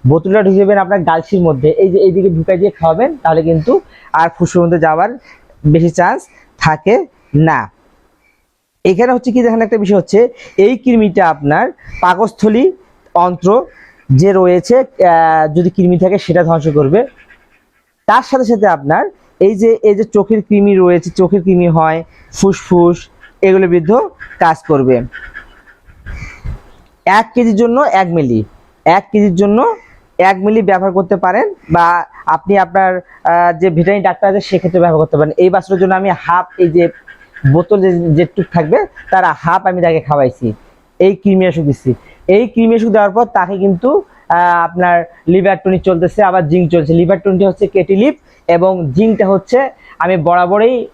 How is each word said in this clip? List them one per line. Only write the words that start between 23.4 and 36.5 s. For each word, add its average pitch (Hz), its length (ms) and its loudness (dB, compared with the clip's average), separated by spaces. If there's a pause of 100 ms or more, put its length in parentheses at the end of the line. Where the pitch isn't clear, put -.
এগুলো 190 260 2
বিরুদ্ধে 180 480 -2 (240)
কাজ 165 280 -2
করবে। 131 340 0 (2000)
এক 214 300 0
কেজির 233 200 0
জন্য 233 260 0
এক 190 260 0
মিলি, 131 360 -2 (420)
এক 185 260 0
কেজির 208 240 0
জন্য 214 400 0 (420)
এক 190 200 2
মিলি 214 240 0
ব্যবহার 190 300 0
করতে 185 260 -2
পারেন, 220 360 -2 (180)
বা 170 340 0 (200)
আপনি 170 320 0
আপনার, 185 440 0 (220)
আহ, 170 360 0
যে 185 100 0
ভেটেরিনারি 175 340 0
ডাক্তার 175 260 -2
আছে, 196 120 -2
সেক্ষেত্রে 180 380 -2
ব্যবহার 165 220 2
করতে 156 160 -2
পারেন। 151 200 0
এই 180 120 2
বাছুরের 185 320 -2
জন্য 190 140 0
আমি 190 140 -2
হাফ, 180 360 -2 (120)